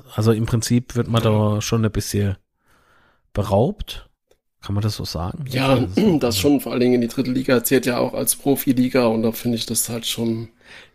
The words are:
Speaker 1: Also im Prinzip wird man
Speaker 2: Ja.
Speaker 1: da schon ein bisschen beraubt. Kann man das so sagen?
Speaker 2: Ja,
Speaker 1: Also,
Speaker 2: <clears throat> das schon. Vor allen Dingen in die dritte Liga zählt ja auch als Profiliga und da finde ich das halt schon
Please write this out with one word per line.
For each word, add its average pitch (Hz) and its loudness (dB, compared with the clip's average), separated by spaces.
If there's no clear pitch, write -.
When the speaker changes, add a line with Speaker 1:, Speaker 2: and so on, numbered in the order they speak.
Speaker 1:
Also 113 4
im 110 0
Prinzip 120 0
wird 120 -2
man 117 2
Speaker 2:
Ja. 113 2
Speaker 1:
da 104 -2
schon 113 0
ein 104 0
bisschen 101 -2
beraubt. 104 -2
Kann 98 -6
man 104 0
das 107 -2
so 92 -8
sagen? 90 -8
Speaker 2:
Ja, 135 0
Speaker 1:
Also, 123 4
Speaker 2:
<clears throat> 175 4
das 120 0
schon. 143 4
Vor 120 -8
allen 127 0
Dingen 123 4
in 123 2
die 117 0
dritte 127 -2
Liga 127 2
zählt 127 2
ja 123 0
auch 123 -2
als 120 -2
Profiliga 127 2
und 113 0
da 113 2
finde 117 -4
ich 113 -6
das - -4
halt 117 -8
schon 113 -4